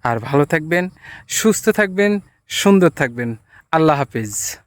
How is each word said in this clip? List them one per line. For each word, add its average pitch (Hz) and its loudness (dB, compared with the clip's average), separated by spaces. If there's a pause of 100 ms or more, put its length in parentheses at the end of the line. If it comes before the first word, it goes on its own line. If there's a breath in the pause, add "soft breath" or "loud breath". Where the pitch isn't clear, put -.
আর 120 0
ভালো 143 0
থাকবেন, 160 -2 (560 loud breath)
সুস্থ - 0
থাকবেন, 202 0 (500)
সুন্দর 190 6 (100)
থাকবেন। 120 -4 (420 soft breath)
আল্লাহ 160 4
হাফিজ। 110 -6 (320)